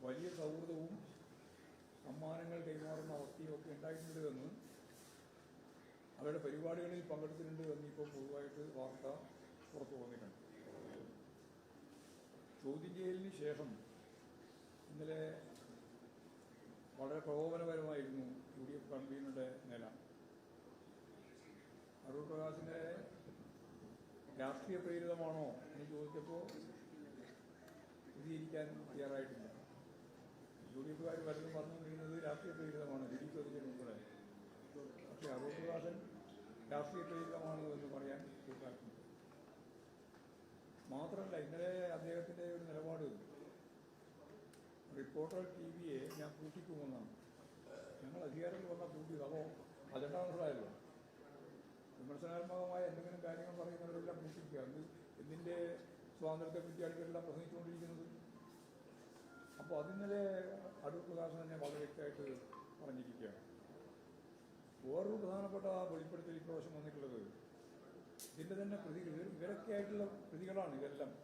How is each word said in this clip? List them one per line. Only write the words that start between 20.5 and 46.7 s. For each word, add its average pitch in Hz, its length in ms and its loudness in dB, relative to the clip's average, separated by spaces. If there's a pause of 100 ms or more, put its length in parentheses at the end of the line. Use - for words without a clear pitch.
അടൂർ 143 240 2
പ്രകാശിൻ്റെ 160 480 2 (1600)
രാഷ്ട്രീയ 180 440 4
പ്രേരിതമാണോ 170 600 4 (260)
എന്ന് 143 200 -4
ചോദിച്ചപ്പോൾ 151 500 0 (1700)
പ്രതികരിക്കാൻ 156 540 2 (220)
തയ്യാറായിട്ടില്ല. 131 580 2 (1300)
യു 131 120 0
ഡി 156 80 2
എഫുകാർ 160 240 4 (100)
പലരും 156 280 2
പറഞ്ഞുകൊണ്ടിരുന്നത് 160 600 0 (120)
രാഷ്ട്രീയ 156 300 2
പ്രേരിതമാണ്, 147 540 2
വി 127 100 2
ഡി 151 140 0
സതീശൻ 143 340 2
ഉൾപ്പെടെ. 123 260 -2 (1120)
പക്ഷേ - 280 -2
അടൂർ 143 220 4
പ്രകാശൻ 165 380 4 (800)
രാഷ്ട്രീയ 147 360 4
പ്രേരിതമാണ് 165 560 2 (100)
എന്ന് 143 200 0
പറയാൻ 139 260 2 (240)
കൂട്ടാക്കുന്നു. 127 480 -4 (2000)
മാത്രമല്ല, 185 420 4 (100)
ഇന്നലെ 165 260 4 (260)
അദ്ദേഹത്തിൻ്റെ 170 480 2 (120)
ഒരു 170 140 0
നിലപാട്, 156 360 2 (1900)
റിപ്പോർട്ടർ 160 420 4 (140)
ടി 170 100 -4 (100)
വിയെ 165 220 2 (220)
ഞാൻ 151 180 2
പൂട്ടിക്കുമെന്നാണ്. 151 720 -2 (920)